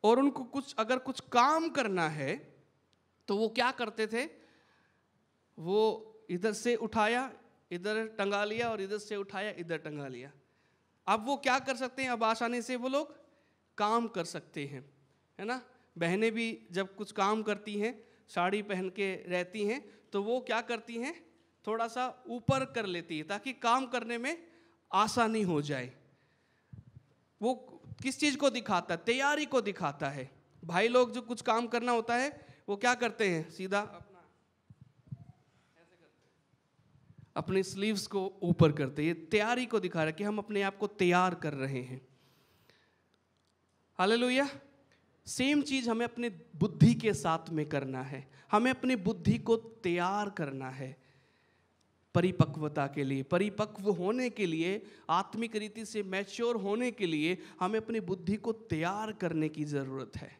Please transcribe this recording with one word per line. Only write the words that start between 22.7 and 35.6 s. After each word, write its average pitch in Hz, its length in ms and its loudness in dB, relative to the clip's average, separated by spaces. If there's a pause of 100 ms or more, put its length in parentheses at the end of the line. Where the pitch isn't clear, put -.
लेती 170 320 -4
हैं 156 100 -6
ताकि 208 260 -6
काम 247 320 2
करने 233 320 -4
में 285 380 -6 (380)
आसानी 220 480 2
हो 175 200 2
जाए। 135 320 -6 (1500)
वो 240 120 2 (500)
किस 262 160 -4
चीज़ 294 180 2
को 285 120 6
दिखाता 196 460 0
है? 165 100 -8
तैयारी 285 400 2
को 262 160 2
दिखाता 156 480 -2
है। 135 220 -10 (340)
भाई 175 220 2
लोग 247 240 4
जो 233 100 -6
कुछ 226 200 -8
काम 233 260 2
करना 240 240 0
होता 233 240 2
है 269 300 -2 (240)
वो 202 60 0
क्या 247 180 2
करते 226 360 0
हैं? 160 200 -2
सीधा 190 300 -2
अपना 180 500 -12 (1500)